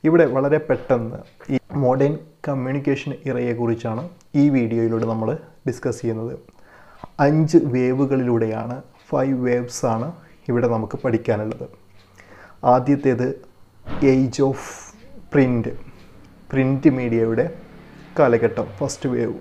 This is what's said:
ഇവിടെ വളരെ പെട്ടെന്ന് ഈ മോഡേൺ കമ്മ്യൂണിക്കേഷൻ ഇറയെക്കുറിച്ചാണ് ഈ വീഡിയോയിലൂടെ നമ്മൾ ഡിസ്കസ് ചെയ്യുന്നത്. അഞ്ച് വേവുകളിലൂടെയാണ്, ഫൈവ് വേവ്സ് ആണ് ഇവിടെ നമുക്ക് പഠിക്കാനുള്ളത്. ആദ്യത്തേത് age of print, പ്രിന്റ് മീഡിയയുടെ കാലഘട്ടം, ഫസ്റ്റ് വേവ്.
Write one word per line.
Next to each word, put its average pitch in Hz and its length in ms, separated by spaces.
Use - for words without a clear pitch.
ഇവിടെ 170 160
വളരെ 143 220
പെട്ടെന്ന് 120 500
ഈ - 20
മോഡേൺ 135 320
കമ്മ്യൂണിക്കേഷൻ 139 640
ഇറയെക്കുറിച്ചാണ് 120 720
ഈ - 20
വീഡിയോയിലൂടെ 113 560
നമ്മൾ 110 180
ഡിസ്കസ് 123 340
ചെയ്യുന്നത്. 113 320
അഞ്ച് 156 340
വേവുകളിലൂടെയാണ്, 123 1000
ഫൈവ് 135 260
വേവ്സ് 123 460
ആണ് 117 160
ഇവിടെ 120 240
നമുക്ക് 110 300
പഠിക്കാനുള്ളത്. 110 600
ആദ്യത്തേത് 127 540
age 131 360
of 135 100
print, 123 320
പ്രിന്റ് 135 480
മീഡിയയുടെ 117 480
കാലഘട്ടം, 117 500
ഫസ്റ്റ് 139 340
വേവ്. 117 260